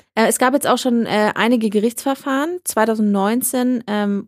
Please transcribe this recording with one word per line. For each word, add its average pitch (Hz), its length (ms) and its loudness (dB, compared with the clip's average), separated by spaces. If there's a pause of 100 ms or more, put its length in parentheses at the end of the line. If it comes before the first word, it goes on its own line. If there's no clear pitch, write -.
(160)
Äh, 220 120 4
es - 120 0
gab 262 160 2
jetzt - 100 0
auch 247 140 2
schon, 240 260 0
äh, 214 300 0
einige 226 340 2
Gerichtsverfahren. 269 920 -2
Zweitausendneunzehn, 220 1200 0
ähm, 202 420 -2